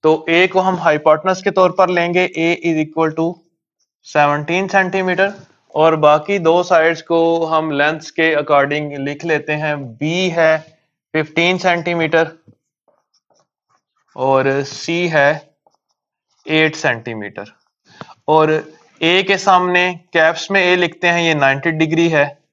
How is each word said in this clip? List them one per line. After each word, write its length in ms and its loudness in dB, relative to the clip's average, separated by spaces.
तो 260 2
ए 180 2
को 120 0
हम 160 0
हाइपोटेन्यूज 680 0
के 80 0
तौर 200 2
पर 180 2
लेंगे, 380 0
A 300 -2
is 180 0
equal 340 -4
to 140 -4
seventeen 560 0
सेंटीमीटर, 600 0
और 200 4
बाकी 440 2
दो 240 2
साइड्स 380 2
को 440 0
हम 260 -2
लेंथ्स 400 -2
के 240 0
according 640 0
लिख 280 -8
लेते 280 -2
हैं। 300 -6
बी 460 -4
है 480 0
फिफ्टीन 440 0
सेंटीमीटर 760 0
और 460 2
सी 440 -6
है 420 0
एट 280 0
सेंटीमीटर। 680 -6
और 440 0
ए 220 2
के 140 0
सामने 640 0
कैप्स 380 0
में 140 2
ए 100 4
लिखते 320 -2
हैं, 140 2
ये 120 0
नाइंटी 380 0
डिग्री 380 0
है 300 0